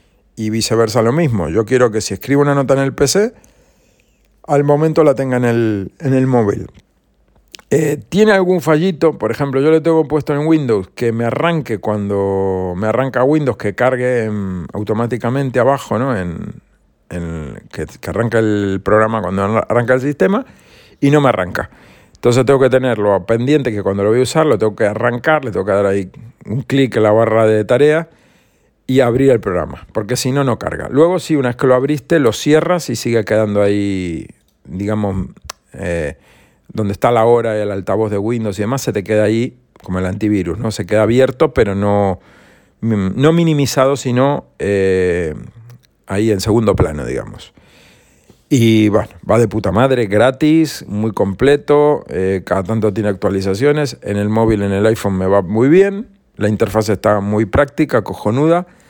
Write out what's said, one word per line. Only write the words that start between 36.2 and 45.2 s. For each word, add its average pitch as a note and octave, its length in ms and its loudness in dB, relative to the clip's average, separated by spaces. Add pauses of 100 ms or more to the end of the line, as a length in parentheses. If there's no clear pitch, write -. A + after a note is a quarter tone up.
donde G2+ 260 -4
está A#2+ 180 0
la A2+ 140 4
hora, A#2 320 2
el G#2 140 -2
altavoz G2+ 400 -2
de G2+ 80 -2
Windows A2 400 -4
y - 20 -6
demás, B2+ 220 -4
se A2+ 100 -4
te G2+ 100 -4
queda G#2+ 200 0
ahí A2+ 340 -2 (240)
como F#2 180 -6
el F#2+ 60 -2
antivirus, G2 540 -2
¿no? A2+ 100 -4
Se G#2 160 -6
queda G#2+ 160 0
abierto, B2+ 520 2
pero G2+ 200 2
no, G2+ 460 0 (640)
no A2+ 520 0
minimizado, C#3+ 640 2
sino, C3+ 480 0 (140)
eh, F#2 720 0 (720)